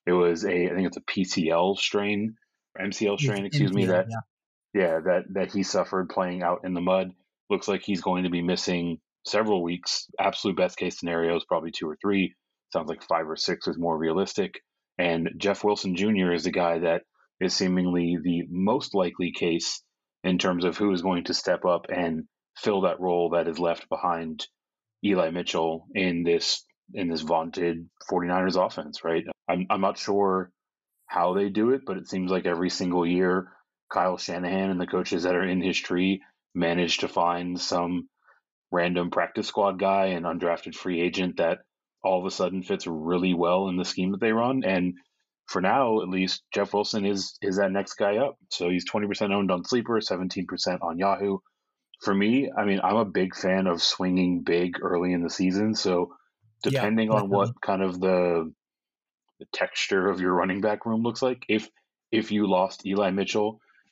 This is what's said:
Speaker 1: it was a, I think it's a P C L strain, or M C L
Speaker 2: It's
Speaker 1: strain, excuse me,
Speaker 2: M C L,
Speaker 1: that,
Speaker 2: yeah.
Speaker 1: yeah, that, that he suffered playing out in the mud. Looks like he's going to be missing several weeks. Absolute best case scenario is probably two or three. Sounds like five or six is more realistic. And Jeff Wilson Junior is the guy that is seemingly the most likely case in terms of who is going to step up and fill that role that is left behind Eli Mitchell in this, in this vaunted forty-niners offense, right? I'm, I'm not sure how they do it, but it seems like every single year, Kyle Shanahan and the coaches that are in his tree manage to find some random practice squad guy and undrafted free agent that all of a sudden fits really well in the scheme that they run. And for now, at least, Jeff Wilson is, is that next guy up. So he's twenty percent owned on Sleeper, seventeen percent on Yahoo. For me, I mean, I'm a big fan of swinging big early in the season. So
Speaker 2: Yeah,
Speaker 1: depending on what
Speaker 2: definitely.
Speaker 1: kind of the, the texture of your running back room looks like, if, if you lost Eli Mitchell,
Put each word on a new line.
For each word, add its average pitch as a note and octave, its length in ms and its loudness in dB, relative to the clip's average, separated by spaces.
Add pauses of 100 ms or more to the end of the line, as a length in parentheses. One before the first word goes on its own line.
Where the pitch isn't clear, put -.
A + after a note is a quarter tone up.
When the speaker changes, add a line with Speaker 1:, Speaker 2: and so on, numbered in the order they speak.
Speaker 1:
it - 80 2
was F2 320 4
a, F2+ 220 2
I F2 80 -2
think F#2 140 0
it's - 80 -6
a - 60 -10
P - 220 -2
C E2 260 0
L F2+ 260 4
strain, G#2 580 -2 (400)
or F#2+ 100 -6
M G2+ 60 -4
C G#2 160 -2
L G2+ 80 2
Speaker 2:
It's B2 80 -2
Speaker 1:
strain, G2+ 240 0
excuse G2 260 2
me, G2 100 2
Speaker 2:
M F#2+ 60 2
C F#2 40 4
L, F2+ 60 4
Speaker 1:
that, F#2+ 80 0 (680)
Speaker 2:
yeah. - 80 4
Speaker 1:
yeah, E2 180 2
that, F2+ 220 2 (120)
that F#2 180 -2
he G2 100 0
suffered F#2 460 0
playing F2+ 340 -2
out F2 220 0
in F#2 100 -4
the E2+ 60 -2
mud. F#2 320 2 (360)
Looks G2+ 200 -2
like G2 140 0
he's F#2 180 -2
going F2+ 240 0
to F2 60 0
be F2 120 0
missing E2+ 560 -2 (260)
several G#2 380 2
weeks. F2 460 -4 (100)
Absolute F#2+ 380 0
best F#2 200 2
case F2+ 220 -4
scenario E2+ 380 0
is D#2+ 80 -4
probably E2 260 -2
two D#2+ 180 -6
or D#2 140 -6
three. F#2+ 320 2 (380)
Sounds E2 160 -2
like E2 160 -8
five E2 240 0
or D#2 80 -6
six - 320 -2
is E2 100 -4
more E2+ 180 0
realistic. F2 680 -2 (360)
And E2+ 380 0
Jeff G2 260 0
Wilson G2 320 0
Junior F#2+ 380 2
is D#2+ 120 0
the F2+ 60 0
guy E2+ 300 2
that E2+ 220 2 (360)
is F#2 160 0
seemingly F2+ 680 2
the E2+ 260 0
most G2 460 0
likely F2+ 380 0
case - 500 -2 (420)
in F#2 140 2
terms F2+ 260 0
of E2+ 140 0
who G#2 140 2
is F2 100 0
going F2 220 0
to F2 100 -4
step - 320 -2
up F2 280 2
and E2 300 -2 (320)
fill G2+ 260 0
that F2 180 0
role F2 300 2
that E2+ 180 0
is D#2+ 100 -4
left E2+ 300 -2
behind E2 580 -4 (580)
Eli F2+ 260 2
Mitchell E2 640 -2
in F2+ 280 0
this, E2+ 420 0 (300)
in F#2+ 140 -2
this D#2+ 140 -2
vaunted E2 640 -2 (200)
forty-niners F2+ 460 0
offense, D#2+ 500 -2
right? E2 200 0 (240)
I'm, F2+ 200 0
I'm G2+ 120 0
not G2 180 0
sure F#2+ 540 0 (540)
how F2+ 280 0
they G2+ 140 2
do G#2+ 220 2
it, C3+ 140 2
but F#2+ 120 -6
it F2+ 120 -12
seems F#2 220 -2
like F#2 160 0
every F2 240 0
single F2 340 0
year, F2+ 440 2 (440)
Kyle F2+ 240 2
Shanahan F#2 540 -2
and F2+ 100 -2
the F2 60 -2
coaches F2+ 380 -2
that F2+ 100 2
are F2 80 2
in F#2 180 0
his F2 160 0
tree F#2+ 460 0 (320)
manage E2+ 440 0
to F2 100 -4
find F2 520 -2
some F2 480 -2 (600)
random F2 400 0
practice F2+ 380 -2
squad G2 320 0
guy G2 260 4
and F2 180 -2
undrafted E2+ 520 -2
free F2 240 -2
agent F2+ 380 -2
that E2+ 200 0 (460)
all F#2 160 2
of F#2 60 -6
a - 40 -2
sudden F2+ 320 -2
fits F#2+ 240 -4
really F2 480 0
well F2 340 2
in F2+ 80 -2
the F2+ 80 0
scheme F#2 280 -2
that G2 80 -6
they A2+ 120 2
run. B2 320 0
And F2+ 300 0 (520)
for F#2+ 140 -4
now, A2+ 420 4
at F#2 60 -4
least, F#2+ 340 -2 (120)
Jeff G2+ 180 0
Wilson G#2 340 0
is, G2 360 -2
is F#2+ 140 -2
that G2 160 2
next G2 220 -4
guy G#2 240 2
up. C#3 180 0 (140)
So F2+ 200 -2
he's F2+ 140 0
twenty G#2 240 -2
percent G2+ 240 0
owned G2+ 180 2
on F2+ 140 0
Sleeper, A#2 360 0
seventeen F#2 460 -4
percent F2+ 360 -4
on E2+ 160 -4
Yahoo. G2 400 0 (640)
For G#2 120 0
me, A2 460 2
I G#2+ 60 0
mean, G2 180 2
I'm G2+ 140 2
a A2+ 80 4
big F#2+ 320 -2
fan F#2+ 320 2
of E2+ 120 0
swinging F2+ 600 2
big F2 400 0
early F2+ 300 0
in F2 100 0
the E2 80 -2
season. G2+ 460 0
So F2+ 400 0 (480)
Speaker 2:
Yeah, - 60 0
Speaker 1:
depending A2 400 2
on G2+ 200 2
what G2+ 240 2
Speaker 2:
definitely. - 80 -18
Speaker 1:
kind F#2+ 200 0
of F2+ 180 -2
the, F2 520 2 (840)
the D#2+ 160 -16
texture F#2+ 560 0
of F2+ 100 -2
your F#2 140 2
running F#2+ 260 2
back G#2 240 0
room A2+ 200 0
looks A#2 180 -2
like, B2+ 260 0
if, A2 200 0 (420)
if A2 220 0
you G#2 180 2
lost F#2+ 340 2
Eli G2 260 2
Mitchell, G#2 500 0 (320)